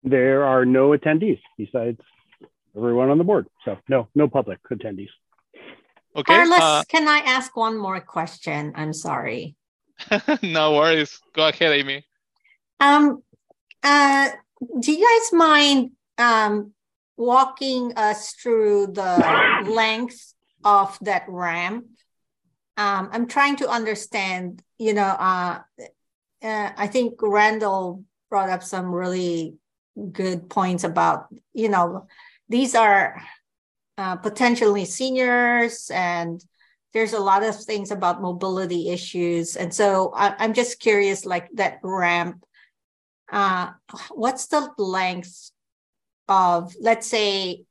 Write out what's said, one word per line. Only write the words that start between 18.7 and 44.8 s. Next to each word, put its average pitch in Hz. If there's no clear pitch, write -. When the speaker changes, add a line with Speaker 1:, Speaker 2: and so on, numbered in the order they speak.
Speaker 3:
the 185
<coughs> 202
length 220
of 202
that 196
ramp? 180
Um, 202
I'm 233
trying 285
to 277
understand, 202
you 220
know, 202
uh, 185
uh, 214
I 202
think 233
Randall 202
brought 190
up 180
some 185
really 175
good 180
points 180
about, 170
you 220
know, 185
these 254
are, 202
uh, 185
potentially 214
seniors, 240
and 175
there's 220
a 220
lot 196
of 214
things 208
about 185
mobility 180
issues. 175
And 175
so 196
I, 196
I'm 220
just 240
curious, 202
like, 175
that 202
ramp, 175
uh, 185
what's 262
the 294
length 185